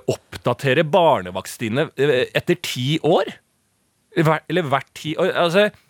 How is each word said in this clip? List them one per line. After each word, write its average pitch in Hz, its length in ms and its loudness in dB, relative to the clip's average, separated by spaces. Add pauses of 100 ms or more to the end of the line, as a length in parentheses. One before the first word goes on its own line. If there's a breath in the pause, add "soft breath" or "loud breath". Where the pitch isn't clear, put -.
(100)
oppdatere 131 760 -2
barnevaksine, 123 1120 0
eh, 131 380 2
etter 165 260 0
ti 135 400 -4
år? - 320 0 (840)
Hver, 156 320 2
eller 165 180 0
hvert 131 260 -2
ti 151 200 -8
år? 180 180 0
Altså, 175 380 2 (200 soft breath)